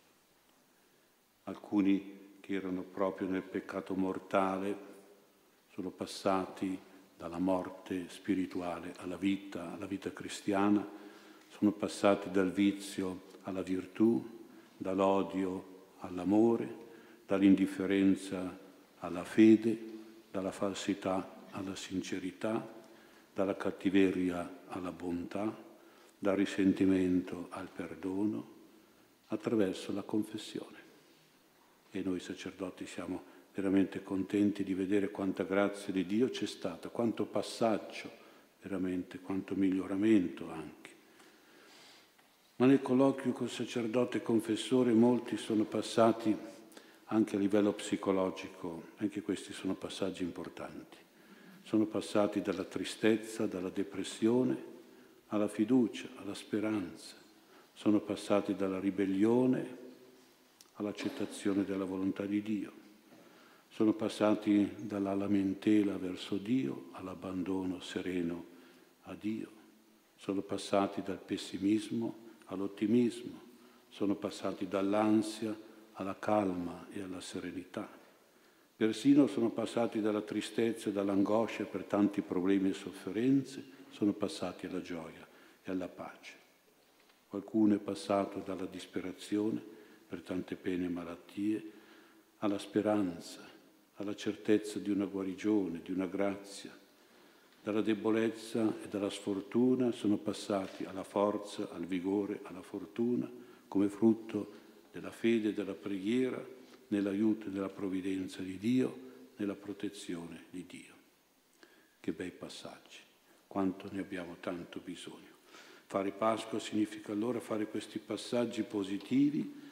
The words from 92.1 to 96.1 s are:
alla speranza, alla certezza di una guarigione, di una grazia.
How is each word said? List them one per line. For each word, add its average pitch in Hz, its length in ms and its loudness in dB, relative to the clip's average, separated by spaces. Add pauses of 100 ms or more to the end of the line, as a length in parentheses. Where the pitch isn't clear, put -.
alla 101 180 0
speranza, 101 920 0 (480)
alla 101 200 -6
certezza - 640 0
di 95 100 -4
una 98 160 2
guarigione, 95 800 0
di 92 80 -8
una 90 160 -2
grazia. 98 680 -4 (840)